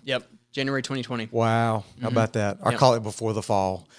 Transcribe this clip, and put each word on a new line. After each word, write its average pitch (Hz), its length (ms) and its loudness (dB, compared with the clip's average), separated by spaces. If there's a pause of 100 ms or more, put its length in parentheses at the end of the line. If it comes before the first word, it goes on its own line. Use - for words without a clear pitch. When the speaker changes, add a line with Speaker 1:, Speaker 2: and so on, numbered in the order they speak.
Speaker 1:
Yep. 127 220 -4 (260)
January 135 300 -2
twenty 135 200 -6
twenty. 117 280 -6
Speaker 2:
Wow. 113 540 2 (160)
How 123 60 -4
Speaker 1:
Mm-hmm. - 0 -
Speaker 2:
about 113 280 2
that? 101 300 -2
I - 60 4
Speaker 1:
Yeah. 120 80 0
Speaker 2:
call 127 160 8
it 117 80 0
before 107 320 -4
the 104 80 -2
fall. 95 440 0 (120)